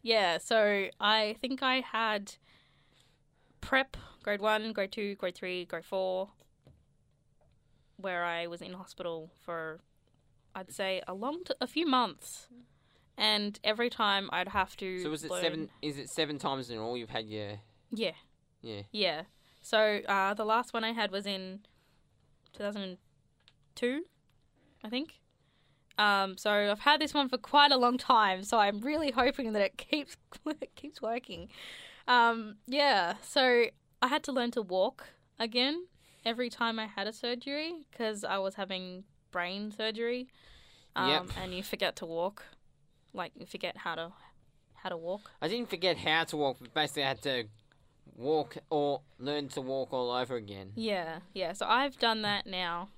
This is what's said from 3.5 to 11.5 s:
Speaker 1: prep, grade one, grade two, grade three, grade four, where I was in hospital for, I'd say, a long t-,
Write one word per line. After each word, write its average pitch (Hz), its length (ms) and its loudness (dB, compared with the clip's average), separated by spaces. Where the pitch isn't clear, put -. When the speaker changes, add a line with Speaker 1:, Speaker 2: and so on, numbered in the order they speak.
Speaker 1:
prep, - 380 0
grade 208 160 -2
one, 214 320 0
grade 196 220 -4
two, 202 220 -6
grade 180 200 -6
three, 180 300 -6
grade 165 180 -8
four, 190 480 -4
where 185 260 -4
I 170 240 -2
was 170 140 -10
in 180 120 -12
hospital 170 580 -10
for, 165 380 -8
I'd - 160 -8
say, 190 360 -2
a 180 60 -8
long 277 300 -4
t-, - 160 -4